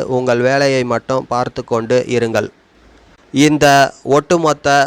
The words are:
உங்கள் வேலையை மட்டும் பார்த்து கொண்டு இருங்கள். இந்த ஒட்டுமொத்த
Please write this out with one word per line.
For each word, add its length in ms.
உங்கள் 400
வேலையை 360
மட்டும் 440
பார்த்து 360
கொண்டு 340
இருங்கள். 400
இந்த 320
ஒட்டுமொத்த 540